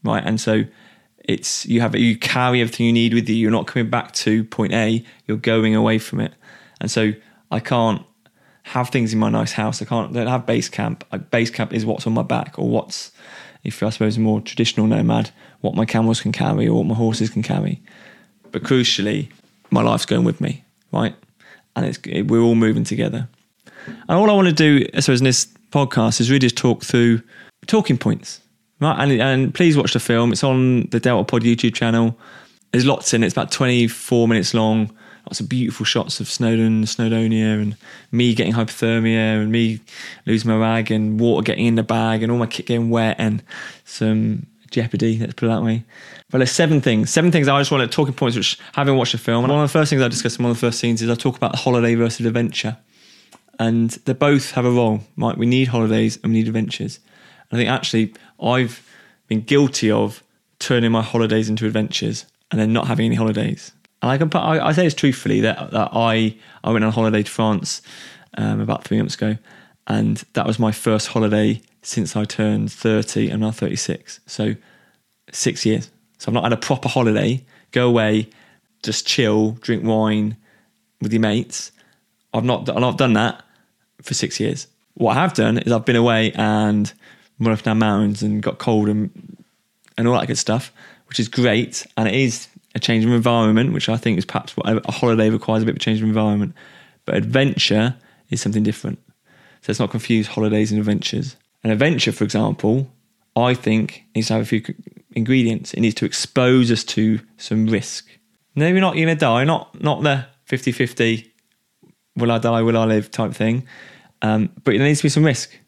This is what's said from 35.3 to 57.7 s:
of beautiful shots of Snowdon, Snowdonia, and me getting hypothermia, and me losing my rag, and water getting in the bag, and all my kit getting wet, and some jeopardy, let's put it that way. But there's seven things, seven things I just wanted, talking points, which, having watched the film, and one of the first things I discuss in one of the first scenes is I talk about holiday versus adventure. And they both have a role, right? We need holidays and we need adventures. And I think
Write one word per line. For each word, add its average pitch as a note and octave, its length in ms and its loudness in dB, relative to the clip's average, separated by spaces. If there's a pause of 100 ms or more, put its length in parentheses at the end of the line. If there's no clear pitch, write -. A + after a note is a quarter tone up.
of G#2+ 80 -8
beautiful A#2+ 380 -4
shots - 340 -4
of G2+ 80 -8
Snowdon, A2+ 560 0
Snowdonia, A2+ 760 0
and G#2+ 160 -4 (360)
me A#2+ 220 2
getting G#2+ 180 0
hypothermia, A2+ 880 0
and G#2+ 100 -2
me A2+ 300 0 (460)
losing A2+ 240 0
my A2 60 2
rag, A2+ 360 0
and G#2+ 260 0
water A#2 240 2
getting - 240 0
in A#2 80 2
the A2+ 80 2
bag, A2+ 400 0
and A2+ 80 -2
all A#2+ 80 0
my A#2 80 0
kit - 200 -10
getting A#2 240 0
wet, A2+ 280 0
and G#2+ 240 0 (420)
some A2 640 -2 (240)
jeopardy, A2+ 480 -2
let's A2+ 160 -6
put - 120 -4
it - 20 2
that A2+ 140 0
way. A2+ 220 -2 (460)
But C3+ 80 0
there's B2+ 120 2
seven D3+ 300 2
things, A2+ 300 2
seven E3+ 200 2
things D#3 160 2
I C#3 140 4
just C#3 100 0
wanted, B2+ 220 0
talking C#3 200 0
points, A#2+ 240 0
which, - 220 -2 (140)
having C#3 240 2
watched B2 160 0
the A#2+ 60 -4
film, A#2 260 0
and C3+ 80 2
one D3 100 2
of C#3+ 80 0
the - 20 -12
first D3+ 160 2
things C3+ 140 2
I A#2+ 60 2
discuss A#2 280 -4
in B2 60 -4
one A#2+ 80 0
of A#2 60 0
the A#2+ 100 -2
first A#2 140 -2
scenes A#2 200 0
is A2+ 80 -2
I A#2 60 2
talk B2 220 -2
about - 180 -2
holiday A#2+ 400 2
versus A#2 320 0
adventure. A2+ 500 -2 (840)
And A2+ 300 2
they - 240 -4
both C#3+ 360 2
have B2 140 -2
a B2 80 2
role, A2+ 280 2 (160)
right? A2+ 220 -2
We A2+ 80 0
need B2+ 220 2
holidays A2 560 0
and A2+ 80 0
we A2+ 80 2
need A2+ 80 0
adventures. A2 500 -4 (520)
And A#2+ 100 -2
I - 20 2
think A2+ 80 0